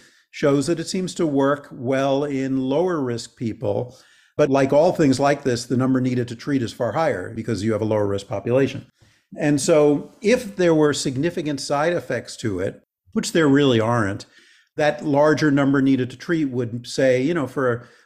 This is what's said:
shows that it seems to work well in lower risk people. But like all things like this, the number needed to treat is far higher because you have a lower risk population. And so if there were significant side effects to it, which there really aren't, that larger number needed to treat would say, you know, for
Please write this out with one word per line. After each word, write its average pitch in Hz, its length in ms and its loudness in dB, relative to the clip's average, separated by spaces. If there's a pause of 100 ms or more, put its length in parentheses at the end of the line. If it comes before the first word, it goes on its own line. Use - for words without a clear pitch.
(320)
shows 143 360 0
that 165 120 0
it 160 80 -8
seems 185 280 -6
to 170 120 -2
work 139 440 0
well 135 520 -2
in 135 380 -4
lower 151 400 0
risk 120 340 -6
people. 110 640 -4 (400)
But 147 120 4
like 135 220 2
all 160 220 4
things 135 260 2
like 143 240 2
this, 120 220 -2
the 131 120 -2
number 131 220 2
needed 123 300 -2
to 113 60 -10
treat 135 260 -2
is 107 100 -6
far 117 220 -4
higher 113 400 -2
because 110 300 -6
you 110 100 0
have 104 80 0
a 110 40 -2
lower 107 220 0
risk 101 200 -4
population. 127 600 -2 (500)
And 147 220 2
so 147 640 2
if 233 340 0
there 170 200 4
were 151 180 4
significant 147 640 -4
side 151 340 -2
effects 131 440 -6
to 101 220 -4
it, - 220 -6 (320)
which - 180 -4
there 165 160 4
really 135 320 4
aren't, 110 460 0 (500)
that 147 280 0
larger 151 460 4
number 139 320 2
needed 131 300 2
to - 60 -18
treat 160 280 -2
would 120 420 -6
say, 131 340 2
you 151 120 0
know, 147 140 -4
for 127 420 -4 (160)